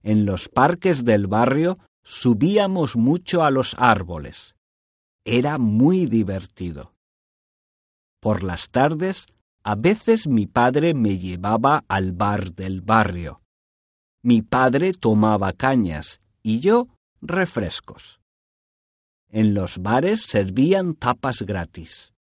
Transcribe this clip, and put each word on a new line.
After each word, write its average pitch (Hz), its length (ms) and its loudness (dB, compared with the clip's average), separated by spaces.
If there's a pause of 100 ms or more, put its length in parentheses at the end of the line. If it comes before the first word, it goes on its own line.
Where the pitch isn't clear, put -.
En 107 200 2
los 98 240 -4
parques 156 560 0
del 104 220 2
barrio 135 520 0 (260)
subíamos 175 920 0
mucho 160 480 0
a 147 80 2
los 131 260 0
árboles. 87 760 -2 (720)
Era 131 340 0
muy 135 480 4
divertido. 92 880 -4 (1300)
Por 98 240 -2
las 87 260 -6
tardes, 156 560 -2 (360)
a 107 120 -4
veces 214 520 0
mi 113 200 2
padre 143 480 0
me 107 240 0
llevaba 104 680 -2
al 95 260 -2
bar 98 420 -4
del 95 260 -8
barrio. 90 640 -2 (800)
Mi 120 180 4
padre 131 540 0
tomaba 107 580 2
cañas 101 640 -2 (240)
y 110 180 -2
yo 233 280 2 (320)
refrescos. - 1000 -6 (1080)
En 107 240 2
los 95 300 -4
bares 147 400 0
servían 147 720 0
tapas 127 480 -4
gratis. 90 720 -10 (100)